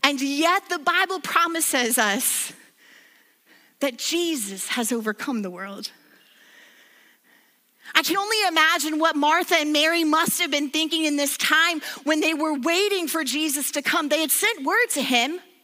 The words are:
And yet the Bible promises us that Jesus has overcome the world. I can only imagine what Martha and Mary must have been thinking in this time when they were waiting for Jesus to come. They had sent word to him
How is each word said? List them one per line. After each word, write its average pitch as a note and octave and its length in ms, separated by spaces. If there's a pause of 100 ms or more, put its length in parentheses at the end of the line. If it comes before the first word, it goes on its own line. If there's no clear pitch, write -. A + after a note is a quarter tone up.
And C#4 160
yet D#4 520
the F4 80
Bible F4+ 420
promises D#4+ 760
us G#3+ 560 (1300)
that C4 180
Jesus C#4+ 680
has A#3 240
overcome A3 500
the F#3 80
world. G3 420 (2000)
I D#4+ 80
can D#4+ 140
only G#4 320
imagine D#4 500
what D#4+ 160
Martha D#4 420
and D4+ 180
Mary D#4+ 300
must D#4 360
have E4+ 100
been C#4+ 200
thinking D#4+ 340
in D4 120
this C#4+ 200
time D#4+ 460 (220)
when D4+ 160
they D#4+ 120
were D#4 220
waiting F4 540
for D#4+ 160
Jesus C#4+ 480
to D4 100
come. D#4+ 260
They D4+ 120
had D#4 100
sent G4+ 340
word G#4+ 280
to C#4+ 100
him C4 360 (260)